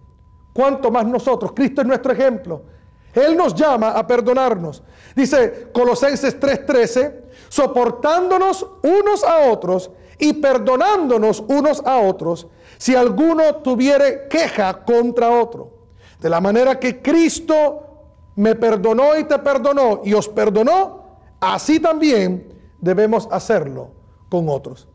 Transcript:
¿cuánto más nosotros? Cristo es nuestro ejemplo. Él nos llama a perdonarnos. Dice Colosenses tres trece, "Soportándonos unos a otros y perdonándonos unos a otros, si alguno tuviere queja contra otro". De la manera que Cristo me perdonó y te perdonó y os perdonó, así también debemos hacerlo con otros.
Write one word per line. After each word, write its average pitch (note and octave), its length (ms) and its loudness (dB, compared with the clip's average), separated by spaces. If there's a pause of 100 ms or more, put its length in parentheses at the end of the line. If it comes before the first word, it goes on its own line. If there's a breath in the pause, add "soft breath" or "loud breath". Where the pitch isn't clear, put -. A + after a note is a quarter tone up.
(540)
¿cuánto C4 360 0
más A3+ 160 0
nosotros? A#3 480 -4
Cristo C4+ 280 -2
es A3+ 60 -2
nuestro C4 260 -2
ejemplo. G3+ 500 -4 (500 soft breath)
Él D#4 240 2
nos D#4 160 0
llama A3 380 0
a G#3+ 160 -2
perdonarnos. A#3+ 760 0 (340 loud breath)
Dice C4 560 0
Colosenses B3 680 0
tres C#4 260 -2
trece, B3+ 600 0 (240 loud breath)
"Soportándonos F4 1160 0 (160)
unos G4+ 420 2
a D#4 280 4
otros F#3 400 -4 (260 loud breath)
y D4+ 160 2
perdonándonos C4 1120 0
unos C#4+ 380 0
a C4 120 0
otros, F#3 500 -2 (300 loud breath)
si B3+ 180 0
alguno D4 600 2
tuviere C4+ 760 0
queja G#3+ 540 -2
contra A#3 460 0
otro". A#3 400 -2 (500 soft breath)
De D#3+ 100 -4
la E3 120 0
manera B3 380 2
que B3+ 240 -6
Cristo D#4 800 0 (520)
me A3 200 0
perdonó A3+ 600 2
y D#4 100 -2
te D4+ 120 0
perdonó C4+ 680 0
y G3+ 120 0
os G#3 120 0
perdonó, A3+ 920 -2 (200)
así G3 400 0
también C#4+ 720 0 (280 loud breath)
debemos G#3 500 0
hacerlo C#3 600 -4 (360 soft breath)
con E3+ 220 -2
otros. C3+ 460 -8